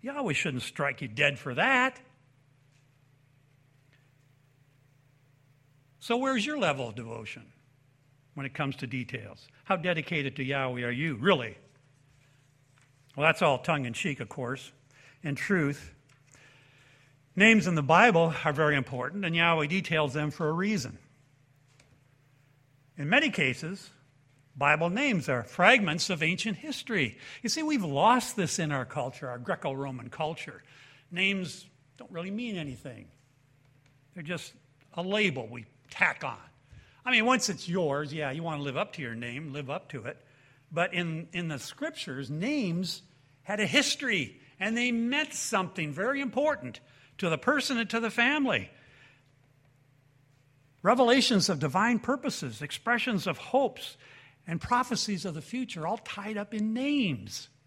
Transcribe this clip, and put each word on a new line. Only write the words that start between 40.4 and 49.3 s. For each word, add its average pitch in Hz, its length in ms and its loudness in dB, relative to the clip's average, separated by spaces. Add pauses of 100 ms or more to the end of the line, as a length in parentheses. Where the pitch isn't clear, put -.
But 175 220 0
in, 165 400 -4
in 170 160 -4
the 143 100 -6
scriptures, - 720 -8
names 185 720 -2 (400)
had 208 160 -4
a 208 80 0
history, 214 720 0 (180)
and 214 160 0
they 240 160 2
meant 240 420 0
something 175 600 -2
very 233 260 -2
important 262 600 -2 (400)
to 180 100 0
the 160 80 2
person 269 400 2
and 226 140 -2
to 226 80 0
the 226 100 0
family. 240 640 2 (2000)